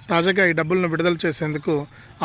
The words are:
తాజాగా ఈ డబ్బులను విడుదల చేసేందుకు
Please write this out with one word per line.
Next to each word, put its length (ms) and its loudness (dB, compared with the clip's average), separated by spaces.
తాజాగా 380 2
ఈ 100 0
డబ్బులను 340 0
విడుదల 300 2
చేసేందుకు 500 -2